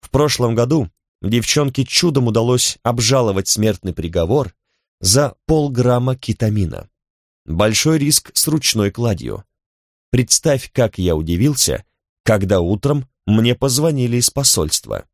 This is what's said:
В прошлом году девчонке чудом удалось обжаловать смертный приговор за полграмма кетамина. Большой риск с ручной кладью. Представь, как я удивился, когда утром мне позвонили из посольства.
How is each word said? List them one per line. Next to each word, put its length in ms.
В 100
прошлом 440
году 360
девчонке 640
чудом 420
удалось 560
обжаловать 680
смертный 460
приговор 600
за 360
полграмма 720
кетамина. 720
Большой 520
риск 360
с 140
ручной 420
кладью. 540
Представь, 600
как 260
я 160
удивился, 720
когда 360
утром 480
мне 280
позвонили 600
из 140
посольства. 840